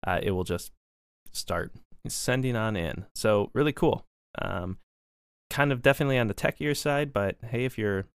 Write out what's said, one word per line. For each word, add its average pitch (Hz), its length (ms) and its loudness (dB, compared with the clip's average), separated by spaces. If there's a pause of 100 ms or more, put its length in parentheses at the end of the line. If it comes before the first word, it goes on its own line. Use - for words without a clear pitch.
Uh, 90 160 2
it - 100 0
will 92 120 0
just - 280 -4 (600)
start - 420 -4 (340)
sending 127 480 0
on 110 200 0
in. 85 400 -4
So 104 400 4
really 147 180 2
cool. - 320 2 (340)
Um, 92 380 -6 (720)
kind 143 220 2
of 123 100 -2
definitely 135 380 4
on 117 80 4
the 101 80 -2
techier - 420 -2
side, 147 340 0
but 101 300 0
hey, 120 240 -2
if - 140 -4
you're 101 260 2 (120)